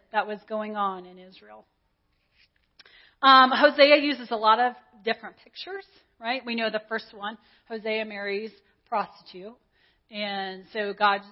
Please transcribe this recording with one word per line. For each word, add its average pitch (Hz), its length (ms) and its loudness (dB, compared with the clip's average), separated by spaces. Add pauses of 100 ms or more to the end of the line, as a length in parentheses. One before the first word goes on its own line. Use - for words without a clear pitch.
(120)
that 208 140 -2
was 214 120 -8 (100)
going 214 280 -8
on 190 300 -4
in 180 120 -20
Israel. 208 480 -20 (1600)
Um, 262 280 8
Hosea 285 460 6
uses 277 340 -4
a 233 60 -6
lot 220 240 2
of 247 140 0 (280)
different 220 400 -6
pictures, - 420 -16 (360)
right? 240 240 -6
We 233 100 -8
know 226 160 -4
the 214 180 -8
first 220 260 -8
one, 214 240 -12 (300)
Hosea 220 360 -6
marries 202 460 -8 (380)
prostitute. 196 680 -8 (560)
And 196 540 -8 (100)
so 208 180 -4
God, 202 400 2